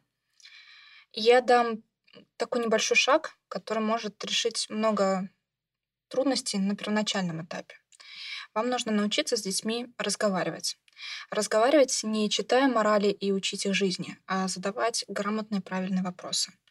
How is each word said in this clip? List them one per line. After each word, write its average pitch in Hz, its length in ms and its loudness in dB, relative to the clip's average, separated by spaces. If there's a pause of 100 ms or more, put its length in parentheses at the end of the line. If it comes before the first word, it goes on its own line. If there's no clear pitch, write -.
(1120)
Я 240 280 6
дам 233 360 4 (600)
такой - 280 -2
небольшой 220 320 2
шаг, 294 380 2 (120)
который 220 360 -4
может 214 420 -4
решить - 440 -4
много 202 600 0 (800)
трудностей 262 500 0
на 196 160 0
первоначальном 196 680 -2
этапе. - 300 -12 (800)
Вам 233 160 -2
нужно 240 220 -2
научиться 208 460 0
с 214 40 -4
детьми 226 460 -4 (100)
разговаривать. 202 800 -2 (540)
Разговаривать, 220 720 4
не 214 260 0
читая 247 380 2
морали 214 420 4
и 196 220 -2
учить 196 340 -4
их 196 80 0
жизни, 185 440 -2 (100)
а 190 200 -2
задавать 196 600 -4
грамотные, 202 540 -4
правильные 185 420 -2
вопросы. - 500 -6 (180)